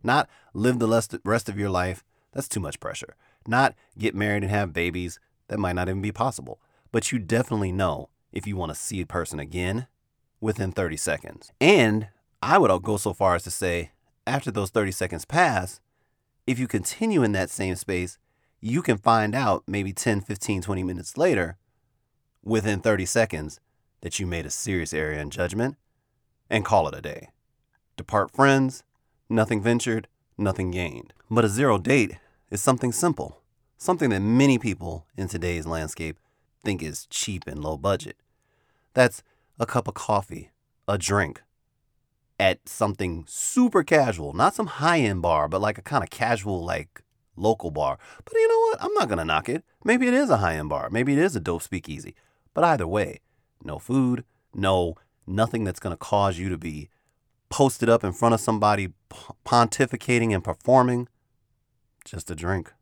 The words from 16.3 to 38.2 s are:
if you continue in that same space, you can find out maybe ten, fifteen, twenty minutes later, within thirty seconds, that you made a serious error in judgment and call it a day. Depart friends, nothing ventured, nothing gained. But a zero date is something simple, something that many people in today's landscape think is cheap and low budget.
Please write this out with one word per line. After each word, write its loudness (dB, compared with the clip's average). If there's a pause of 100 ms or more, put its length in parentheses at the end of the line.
if 0
you -2
continue 0
in 4
that -2
same -2
space, -4 (440)
you -2
can 2
find 2
out 0
maybe -4
ten, 0
fifteen, -6
twenty -4
minutes -8
later, 0 (840)
within 0
thirty 2
seconds, -2 (420)
that -8
you -4
made -4
a -10
serious -4
error -2
in -6
judgment -2 (720)
and 0
call 4
it -8
a -12
day. -12 (680)
Depart 0
friends, 4 (440)
nothing 2
ventured, 0 (300)
nothing 0
gained. -6 (180)
But 4
a 2
zero 2
date 2 (340)
is -6
something 2
simple, -2 (340)
something 0
that 2
many 4
people -6 (100)
in -6
today's -4
landscape -6 (420)
think -4
is -10
cheap -6
and -10
low -4
budget. -4 (760)